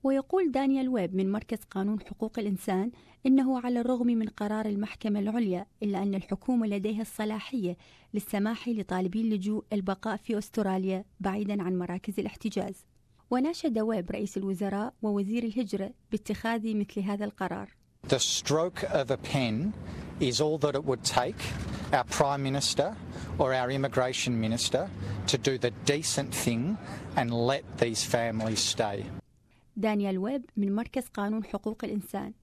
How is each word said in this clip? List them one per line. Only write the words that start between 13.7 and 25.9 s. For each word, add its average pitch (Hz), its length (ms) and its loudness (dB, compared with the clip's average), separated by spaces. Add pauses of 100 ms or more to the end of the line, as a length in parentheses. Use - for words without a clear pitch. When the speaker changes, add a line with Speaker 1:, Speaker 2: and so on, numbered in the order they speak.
Speaker 1:
ويب 214 320 0
رئيس 202 260 -4
الوزراء 196 640 -2
ووزير 214 420 0
الهجرة 214 500 -2 (180)
باتخاذ 220 680 -2
مثل 208 240 -2
هذا 202 240 -2
القرار. 196 440 -6 (380)
Speaker 2:
The 131 120 4
stroke - 640 0
of 139 280 2
a 127 60 2
pen 135 560 0 (480)
is 123 200 2
all 156 160 2
that 147 180 2
it 139 80 0
would 135 200 0
take 135 380 0 (520)
our 135 100 6
Prime 139 400 2
Minister 143 520 2 (440)
or 131 140 4
our 127 180 2
Immigration 127 680 2
Minister 117 500 0 (380)
to 139 100 4
do 131 200 2
the 120 140 2 (140)
decent 143 480 0 (120)